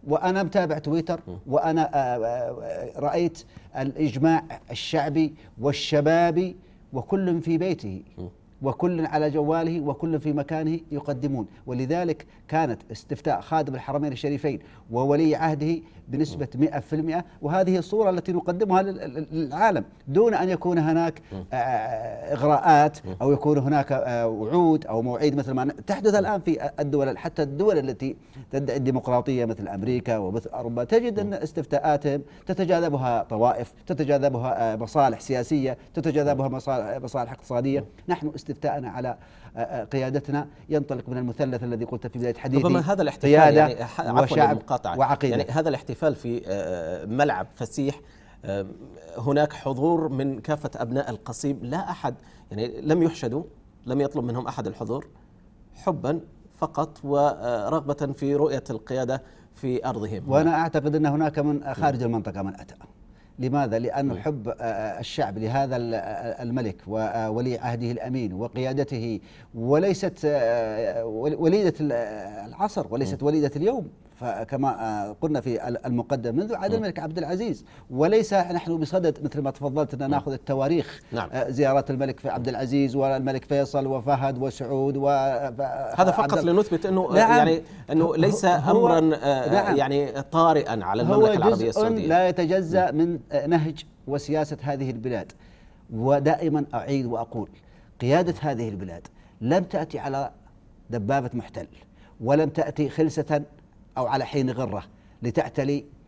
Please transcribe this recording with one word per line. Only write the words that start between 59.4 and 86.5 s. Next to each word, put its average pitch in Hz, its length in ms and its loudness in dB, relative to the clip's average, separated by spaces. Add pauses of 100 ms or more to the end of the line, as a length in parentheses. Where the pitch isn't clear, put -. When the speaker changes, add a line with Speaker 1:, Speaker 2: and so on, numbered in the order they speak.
Speaker 2:
في 127 300 -4
أرضهم. 107 420 -6
Speaker 1:
وأنا 156 280 4
أعتقد 151 400 0
أن 156 100 2
هناك 151 340 0
من 143 340 -2
خارج 143 260 0
Speaker 2:
مم. 123 60 -2
Speaker 1:
المنطقة 104 360 -2
من 95 120 -6
أتى. - 220 -18 (640)
لماذا؟ 127 400 0
لأن 131 260 -2
Speaker 2:
مم. 135 120 -2
Speaker 1:
حب، 117 320 -4
آه، 117 120 -4
آه، 107 380 -4
الشعب 110 380 -6
لهذا 127 380 -2
ال-، 117 180 -4
آه، 107 500 -6
الملك 120 320 -4 (120)
وولي 110 720 -2
عهده 120 340 -4
الأمين 123 420 -4
وقيادته، 120 840 -4 (360)
وليست، 165 720 2
آه، 117 800 0
ول-، 117 300 -2
وليدة 170 440 4
ال-، 147 120 0
آه، 107 540 -6
العصر، 185 440 -4
وليست 117 320 -2
Speaker 2:
مم. 139 60 2
Speaker 1:
وليدة 147 280 2
اليوم، 196 320 0 (280)
فكما، 123 640 -2
آه، 104 400 -4
قلنا 151 200 0
في 120 260 -4
ال-، 120 180 -6
المقدم 120 500 -2
منذ 214 200 -2
عهد 190 160 -4
Speaker 2:
مم. 226 60 0
Speaker 1:
الملك 202 220 -4
عبد 160 180 -8
العزيز، 180 480 -4 (240)
وليس 180 440 2
نحن 175 440 0
بصدد 160 460 0
مثل 147 180 -4
ما 139 100 -2
تفضلت 143 420 -2
أن 135 100 -6
Speaker 2:
مم. 139 80 0
Speaker 1:
ناخذ 143 200 0
التواريخ، 135 720 -2 (100)
Speaker 2:
نعم. 113 200 -4
Speaker 1:
آه، - 180 -2
زيارات 135 420 2
الملك 135 280 -2
في 139 100 -6
عبد 123 180 -4
العزيز 131 480 0
والملك 135 500 0
فيصل 139 420 0
وفهد 135 540 0
وسعود 135 560 -2
و، 139 80 0
ف-، 135 560 0 (380)
Speaker 2:
هذا 185 120 6
فقط 208 220 2
Speaker 1:
عبد 165 140 2
ال- 175 80 4